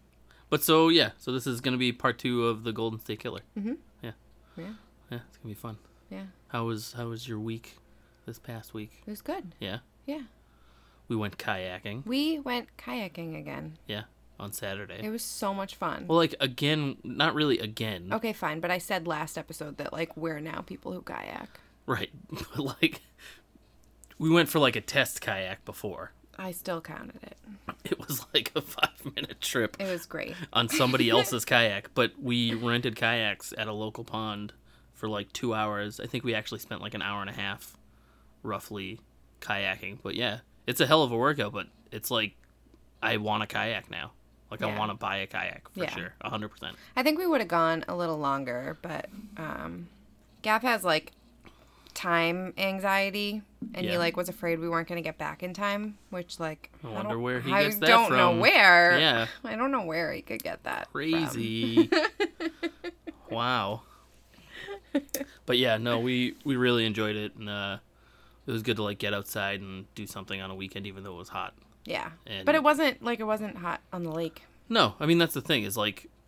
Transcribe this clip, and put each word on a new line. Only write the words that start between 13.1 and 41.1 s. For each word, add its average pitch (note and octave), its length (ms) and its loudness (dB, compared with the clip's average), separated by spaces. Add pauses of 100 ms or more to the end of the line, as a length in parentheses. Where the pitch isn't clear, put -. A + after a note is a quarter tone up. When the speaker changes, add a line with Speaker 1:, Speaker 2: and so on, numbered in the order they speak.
Speaker 2:
again. D3+ 380 -10 (100)
Speaker 1:
Yeah, G#2+ 180 -8 (360)
on G2+ 120 -10
Saturday. G2 520 -8
Speaker 2:
It G#3+ 60 -6
was A#3 120 -6
so - 300 -4
much G3 220 -6
fun. D#3+ 340 -6
Speaker 1:
Well, D#3+ 80 4
like, E3 240 4
again, C#3+ 640 0
not C#3+ 300 0
really D3 240 4
again. G#2+ 520 -6
Speaker 2:
Okay, A3 220 -2
fine, D#3+ 280 -4
but E3+ 100 -2
I F3+ 80 0
said E3+ 280 -4
last D#3 300 -4
episode D3+ 400 -10
that, C#3+ 160 -6
like, D#3+ 240 -4
we're D#3+ 240 -4
now D#3 220 -6
people - 300 -10
who F3+ 100 -8
kayak. - 580 -10 (240)
Speaker 1:
Right, A#2 240 -2 (120)
<laughs> - 100 -20
but, - 280 -8 (220)
like, - 220 0 (1160)
we D#3 120 2
went E3+ 180 8
for, - 120 2
like, B2+ 160 6
a A2 40 -2
test - 400 0
kayak G2 460 -4
before. - 460 -8 (260)
Speaker 2:
I F#3+ 140 -8
still F3 280 -6
counted - 420 -14
it. - 140 -16 (480)
Speaker 1:
It - 140 -2
was, - 340 -6
like, - 240 0
a D#3 60 0
five-minute - 800 -6
trip - 360 0
Speaker 2:
It G3 120 -4
was F3 160 -6
great. - 280 -8 (200)
Speaker 1:
on A#2 160 2
somebody B2+ 400 4
Speaker 2:
<laughs> - 0 -
Speaker 1:
else's A#2+ 340 4
kayak, A2+ 500 4
but A#2+ 240 4
we A#2+ 360 2
rented A#2+ 420 0
kayaks A2+ 640 0
at A2 100 -4
a G#2+ 60 -4
local G#2+ 300 -6
pond G#2 500 -6 (400)
for, - 120 -8
like, G#2+ 280 -4
two A#2+ 180 -2
hours. G#2 480 -2
I - 60 -6
think A#2+ 180 -6
we A#2 100 0
actually A2 260 -4
spent, - 200 -10
like, G#2 140 -8
an G#2 80 -6
hour G2+ 180 -4
and G2 80 -6
a G2+ 60 -10
half, G2+ 420 -6 (640)
roughly, G2+ 580 -6 (420)
kayaking. G2 600 -4
But, F2+ 120 -6
yeah, A2+ 240 -2 (280)
it's B2+ 140 0
a D3 60 6
hell D#3 160 8
of B2 100 2